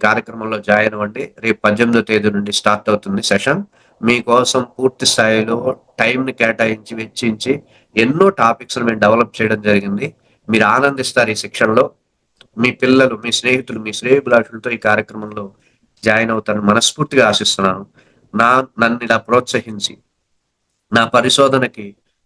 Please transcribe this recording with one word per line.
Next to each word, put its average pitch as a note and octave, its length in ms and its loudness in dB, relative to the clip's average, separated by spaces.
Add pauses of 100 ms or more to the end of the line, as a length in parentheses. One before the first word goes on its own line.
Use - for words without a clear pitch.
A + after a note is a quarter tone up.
కార్యక్రమంలో A2 540 -4
జాయిన్ G#2 340 0
అవ్వండి. G#2 460 -8
రేపు A2 260 -2
పద్దెనిమిదో A2+ 360 2
తేదీ G#2+ 300 0
నుండి G2+ 200 -4
స్టార్ట్ G#2 380 -2
అవుతుంది G2+ 340 -2
సెషన్. C#3+ 400 0 (400)
మీకోసం A#2+ 640 2 (120)
పూర్తి C3 260 -2
స్థాయిలో A#2 720 0 (220)
టైంని B2+ 400 -2
కేటాయించి, A2+ 560 -2
వెచ్చించి A2+ 680 -4 (420)
ఎన్నో D#3+ 260 2
టాపిక్స్‌ను A#2+ 560 -2
మేము A2+ 140 -2
డెవలప్ A2 420 2
చేయడం G#2+ 200 -2
జరిగింది. G#2 540 -2 (340)
మీరు A2 160 4
ఆనందిస్తారు B2+ 640 0
ఈ G#2+ 60 -4
శిక్షణలో. A2+ 560 0 (680)
మీ A#2+ 140 0
పిల్లలు, B2+ 520 2
మీ A#2 80 -8
స్నేహితులు, B2 480 -4
మీ G#2+ 140 -10
శ్రేయోభిలాషులతో B2 760 0
ఈ A#2 80 -6
కార్యక్రమంలో G#2+ 760 -4 (500)
జాయిన్ A2+ 280 2
అవుతారని G#2+ 300 -4
మనస్ఫూర్తిగా A#2 680 2
ఆశిస్తున్నాను. G2 580 -2 (500)
నా, B2 320 2 (120)
నన్ను A#2 240 0
ఇలా A2+ 140 0
ప్రోత్సహించి, A2 800 -4 (960)
నా A2+ 120 4
పరిశోధనకి A#2+ 920 0 (300)